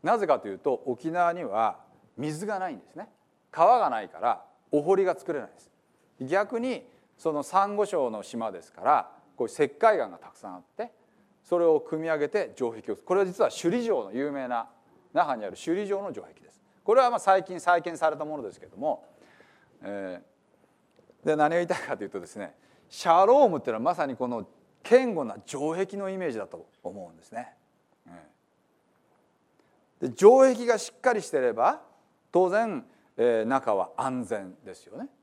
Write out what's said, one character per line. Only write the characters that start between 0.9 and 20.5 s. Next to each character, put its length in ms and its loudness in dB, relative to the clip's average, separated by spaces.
縄 220 0
に 140 -8
は 340 -2
水 280 -8
が 140 -6
な 100 -6
い 60 -10
ん 40 -16
で 100 -20
す 80 -20
ね。 100 -14
川 280 6
が 100 2
な 120 -2
い 80 -12
か 100 -18
ら 240 -2
お 120 2
堀 240 2
が 120 0
作 140 -10
れ 80 -4
な 80 -12
い 20 -20
ん 40 -20
で 80 -20
す。 100 -20
逆 400 -2
に 260 -6
そ 140 -4
の 100 -4
サ 240 0
ン 120 -6
ゴ 80 0
礁 240 -2
の 120 -8
島 300 -8
で 100 -14
す 120 -20
か 80 -18
ら、 300 2
こ 80 -2
う 20 -8
い 20 -8
う 40 -14
石 260 0
灰 160 6
岩 140 -2
が 80 -18
た 100 -20
く 100 -20
さ 120 -16
ん 60 -14
あ 20 -18
っ 40 -20
て、 160 -10
そ 160 0
れ 60 4
を 140 6
組 240 -6
み 60 -4
上 100 0
げ 100 -2
て 260 -2
城 160 -4
壁 220 -10
を、 20 -4
こ 200 -4
れ 60 4
は 40 2
実 180 -2
は 60 2
首 280 -2
里 60 -2
城 200 -2
の 100 -12
有 180 -4
名 160 -8
な、 220 -6
那 140 2
覇 140 -4
に 60 -8
あ 40 -6
る 80 -12
首 200 -4
里 80 -4
城 160 -4
の 100 -10
城 120 -12
壁 160 -20
で 120 -20
す。 100 -20
こ 120 4
れ 60 8
は 80 4
ま 80 -2
あ 20 -2
最 240 4
近 160 -10
再 220 4
建 160 -8
さ 120 0
れ 80 -6
た 80 -8
も 120 -8
の 60 -10
で 80 -10
す 80 -20
け 60 -20
ど 120 -20
も、 280 -4
え 400 -12